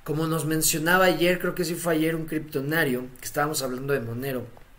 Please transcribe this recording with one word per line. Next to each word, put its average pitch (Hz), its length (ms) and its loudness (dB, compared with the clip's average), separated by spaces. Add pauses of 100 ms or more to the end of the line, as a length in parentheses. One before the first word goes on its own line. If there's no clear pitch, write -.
Como 156 240 -2
nos 160 200 0
mencionaba 160 580 2
ayer, 175 340 4
creo 175 160 -2
que 175 120 -2
sí 170 80 -4
fue 170 200 -2
ayer 160 220 2
un 160 80 -6
criptonario, 139 800 -2 (140)
que - 60 -12
estábamos 151 340 -2
hablando 131 320 -4
de 135 80 2
Monero, 120 460 -6 (320)